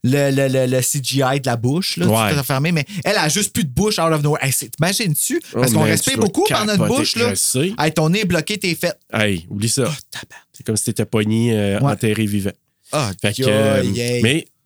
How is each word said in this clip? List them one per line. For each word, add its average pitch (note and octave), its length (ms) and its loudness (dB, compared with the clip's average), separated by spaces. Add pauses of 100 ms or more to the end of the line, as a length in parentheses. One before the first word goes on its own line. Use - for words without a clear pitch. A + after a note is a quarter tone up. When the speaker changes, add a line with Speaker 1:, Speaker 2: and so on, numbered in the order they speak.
Speaker 1:
le, C#3 280 2
le, C3+ 160 2
le, C3 180 2
le B2+ 160 0
C C#3 200 -2
G C3 220 -2
I C3+ 160 0
de C3 60 -6
la A#2+ 100 0
bouche, C3 400 -2
là, E3+ 100 0
Speaker 2:
Ouais. A2 280 2
Speaker 1:
tout C#3+ 60 0
est - 20 -6
fermé, C#3+ 300 0
mais D#3 120 0 (200)
elle G#3 120 0
a D#3 140 0
juste G3+ 240 -2
plus A#3 100 0
de C3+ 60 -4
bouche G3 280 0
out E3 140 2
of D3+ 100 0
nowhere. D3 220 0
Hey, C3+ 80 0
c'est, - 160 -4
t'imagines-tu ? F3+ 720 -2 (140)
Parce B2 160 2
Speaker 2:
Oh, - 40 0
Speaker 1:
qu'on D#3 100 4
Speaker 2:
mais - 80 4
Speaker 1:
respire C4 220 0
Speaker 2:
tu - 40 -2
dois G#3+ 80 2
Speaker 1:
beaucoup E4 180 0
par A3 220 0
notre G#3 160 0
Speaker 2:
capoter. B3+ 160 2
Speaker 1:
bouche, - 180 -2
là. A3+ 140 0
Speaker 2:
Je F#2+ 60 -2
sais. D#3+ 420 0
Speaker 1:
Hey, D#3 160 2
ton D#3 160 2
nez G#3 160 2
bloqué, F3 320 0
t'es F3 160 -2
fait. E3+ 240 -4 (160)
Speaker 2:
Hey, G2+ 340 0
oublie G#2 220 -2
ça. B2+ 160 0
Speaker 1:
Oh, D3 140 -6 (100)
tabarnak. - 420 -16
Speaker 2:
C'est - 140 -14
comme A2 100 0
si - 100 -2
t'étais A2 200 0
pogné, A2+ 500 2
euh, G2+ 240 0
Speaker 1:
Ouais. C3+ 120 2
Speaker 2:
enterré G#2+ 340 0
vivant. G2+ 240 -2 (400)
Speaker 1:
Ah, C3 220 -2 (100)
Speaker 2:
Fait G#2 100 0
que, B2+ 120 -4
Speaker 1:
aïe, C3 40 2
Speaker 2:
euh, G#2+ 320 2
Speaker 1:
aïe. A#2+ 440 -2
Speaker 2:
mais C#3+ 240 0 (180)